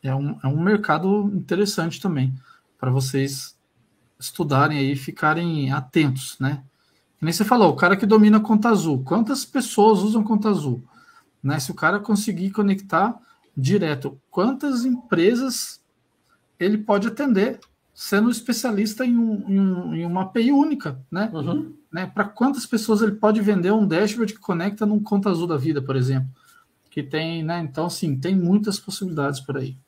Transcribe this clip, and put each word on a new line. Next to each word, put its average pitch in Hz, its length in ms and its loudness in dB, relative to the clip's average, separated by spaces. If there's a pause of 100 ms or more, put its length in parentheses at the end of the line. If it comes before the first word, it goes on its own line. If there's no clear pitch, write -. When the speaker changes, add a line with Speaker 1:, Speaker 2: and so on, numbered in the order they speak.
Speaker 1:
é 135 140 -4
um, 139 280 -4
é 135 40 -2
um 143 120 0
mercado 196 720 2
interessante 175 720 -2
também 135 320 0 (460)
pra 127 100 -2
vocês 135 680 -2 (640)
estudarem 147 600 0
aí 139 140 0
e - 20 -4
ficarem 156 760 -2
atentos, 139 680 -2
né? 135 240 -4 (640)
Nem 165 80 -2
você 208 100 0
falou, 202 280 4
o 135 40 0
cara 180 220 4
que 220 80 -2
domina 214 340 8
conta 214 300 2
azul. 160 340 2
Quantas 220 400 0
pessoas 214 600 2
usam 214 200 2
conta 214 240 0
azul? 147 360 -2 (580)
Né? 143 180 -2
Se 135 120 -8
o - 20 -8
cara 180 260 0
conseguir 196 520 -2
conectar 196 680 0 (380)
direto, 143 720 0
quantas 254 560 -2
empresas 247 960 -2 (760)
ele 202 180 2
pode 208 300 0
atender, 240 520 0 (360)
sendo 214 340 0
especialista 226 760 -2
em 240 140 2
um, 220 320 -2
em 196 100 2
um, 180 360 0
em 170 100 -4
uma 175 160 -2
A 185 60 -2
P 226 160 -2
I 254 80 4
única, 277 580 0
né? 208 240 -4
Speaker 2:
Uhum. 160 400 -4 (180)
Speaker 1:
Né? 180 140 -8
Pra 196 200 -2
quantas 269 420 -2
pessoas 220 340 0
ele 214 120 2
pode 214 280 2
vender 196 300 2
um 214 160 4
dashboard 208 440 0
que - 80 -16
conecta 202 460 -4
num 208 160 2
conta 202 300 0
azul 170 160 0
da 165 100 0
vida, 143 240 -2
por 131 140 -4
exemplo? 131 340 0 (640)
Que 147 100 -6
tem, 160 420 -6
né? 170 160 -4
Então, 160 280 -6
assim, 165 320 -4
tem 175 160 0
muitas 190 440 2
possibilidades 151 600 -6
por 139 180 -8
aí. 131 180 -8 (120)